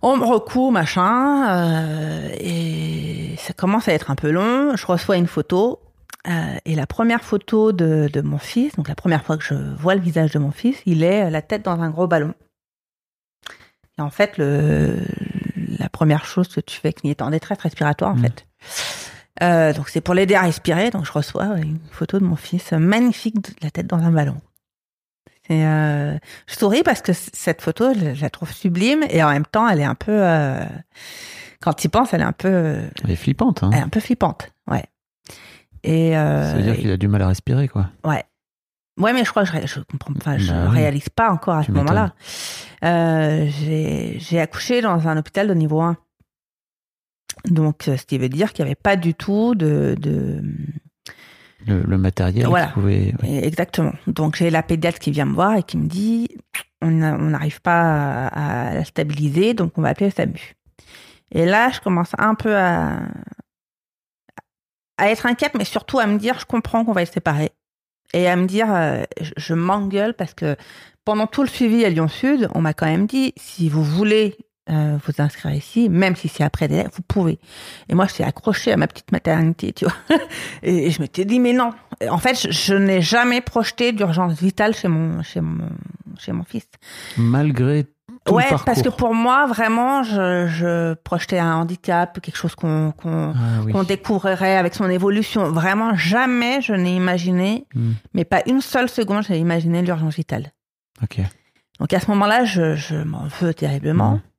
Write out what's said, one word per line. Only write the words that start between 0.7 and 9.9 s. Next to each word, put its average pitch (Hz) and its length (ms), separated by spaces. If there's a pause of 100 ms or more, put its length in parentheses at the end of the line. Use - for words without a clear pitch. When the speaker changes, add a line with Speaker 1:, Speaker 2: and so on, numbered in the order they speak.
Speaker 1:
machin, 233 760
euh, 156 760 (100)
et 160 1000
ça - 140
commence 202 360
à 185 40
être 151 180
un 139 40
peu 151 160
long. 240 460
Je - 100
reçois 180 300
une 175 100
photo, 185 540 (480)
euh, 160 360
et 160 120
la - 100
première 233 360
photo 214 500
de, 156 400
de 143 80
mon 147 180
fils, 262 380
donc 147 120
la 151 60
première 160 300
fois 156 120
que 151 80
je 143 100
vois 139 420